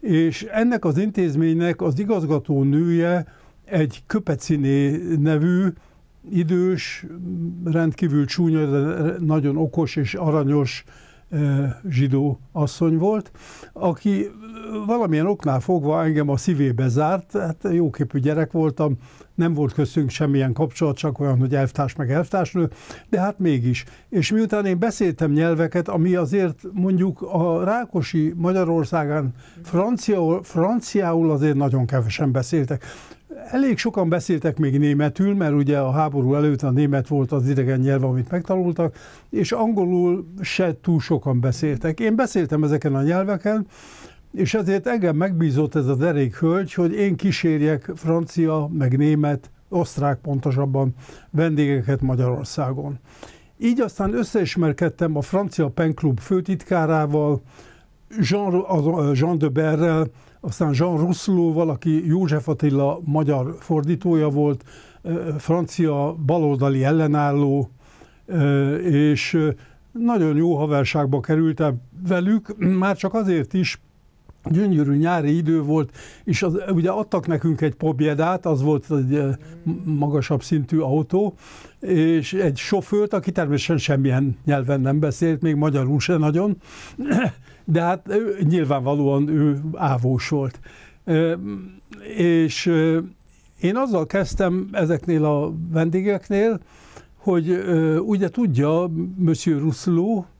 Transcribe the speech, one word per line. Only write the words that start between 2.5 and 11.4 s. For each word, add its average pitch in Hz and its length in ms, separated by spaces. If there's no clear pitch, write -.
nője 170 640
egy 156 420
Köpeciné 143 960
nevű, 160 480
idős, 180 760
rendkívül 160 600
csúnya, 160 420
de 147 520
nagyon 151 380
okos 160 400
és 147 180
aranyos, 147 680
ö, 143 340